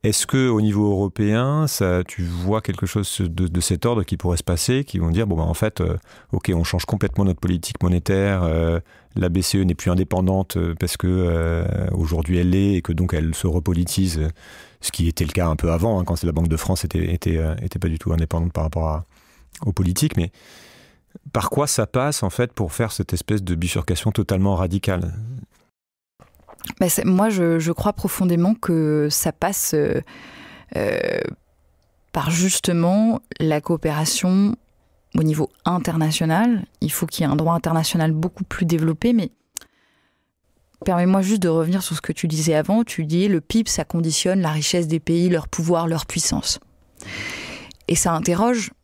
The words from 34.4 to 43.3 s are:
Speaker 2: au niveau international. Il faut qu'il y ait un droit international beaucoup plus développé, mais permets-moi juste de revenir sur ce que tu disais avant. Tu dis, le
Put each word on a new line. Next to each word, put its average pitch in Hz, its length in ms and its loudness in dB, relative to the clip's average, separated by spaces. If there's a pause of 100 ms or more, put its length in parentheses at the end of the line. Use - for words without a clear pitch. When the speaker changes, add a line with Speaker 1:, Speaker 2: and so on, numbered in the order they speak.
Speaker 2:
au 156 80 2
niveau 156 280 0 (140)
international. 170 1000 0 (160)
Il 151 120 -2
faut - 140 -2
qu'il - 180 -4
y 147 40 2
ait 131 40 2
un 147 40 2
droit 160 180 2
international 160 580 0
beaucoup 165 320 -2
plus - 220 -2
développé, 160 460 2
mais 214 180 0 (1500)
permets-moi 185 380 4
juste 196 200 2
de 175 60 2
revenir 165 340 2
sur 160 140 -6
ce - 40 -6
que - 120 -6
tu 165 160 -2
disais 156 260 2
avant. 196 300 2
Tu 165 220 -4
dis, 175 220 2
le 170 120 2